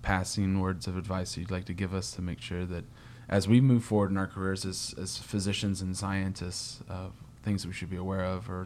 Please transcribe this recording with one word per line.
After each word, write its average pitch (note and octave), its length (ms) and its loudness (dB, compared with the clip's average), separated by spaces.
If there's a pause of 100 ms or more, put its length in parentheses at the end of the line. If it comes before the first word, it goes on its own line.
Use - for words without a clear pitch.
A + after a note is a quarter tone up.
passing F#2+ 580 2
words F#2 260 0
of F2+ 100 -2
advice F#2 400 -4
you'd F2+ 140 -6
like F#2 160 -2
to F2+ 80 -6
give F#2 180 -2
us F#2+ 200 -4
to F2+ 100 -6
make F2 180 -4
sure F2+ 240 -4
that F2 200 -6 (440)
as G2 180 4
we A#2+ 140 10
move B2 240 8
forward G2+ 260 4
in G2 60 4
our F#2+ 100 2
careers F#2+ 380 -2
as, - 340 -4
as - 200 -6
physicians G2 640 0
and F#2 120 -2
scientists, F#2+ 920 -2
uh, F#2 200 -8 (340)
things G2+ 200 2
that E2 60 -6
we F#2+ 60 -6
should F2 160 -6
be F#2 60 -2
aware F#2 280 0
of F#2 240 -2
or F#2 180 -4